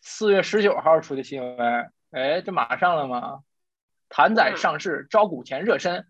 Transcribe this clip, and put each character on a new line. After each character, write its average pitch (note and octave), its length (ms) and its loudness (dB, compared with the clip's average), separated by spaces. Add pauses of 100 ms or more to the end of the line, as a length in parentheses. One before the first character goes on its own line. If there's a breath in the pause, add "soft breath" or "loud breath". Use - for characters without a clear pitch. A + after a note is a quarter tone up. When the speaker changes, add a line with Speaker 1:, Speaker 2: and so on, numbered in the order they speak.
Speaker 1:
四 - 300 -2
月 F#3+ 120 4
十 G#3+ 180 0
九 G3+ 160 2
号 D#3+ 220 4
出 D3+ 160 -10
的 C3+ 80 -6
新 C3+ 180 -10
闻， A#2+ 500 -2 (200)
哎， C#3+ 300 -2
这 G3 100 -10
马 B2+ 260 -2
上 F3+ 180 2
了 C#3+ 120 -2
吗？ C3 320 -8 (680)
谭 F3+ 260 4
仔 F3 220 4
上 D#3 220 -2
市， D3 240 -6
Speaker 2:
嗯。 C#3 60 -20
Speaker 1:
招 G#3+ 180 4
股 C#3+ 160 -8
前 C#3 200 -8
热 F#3+ 140 2
身。 F3+ 320 -4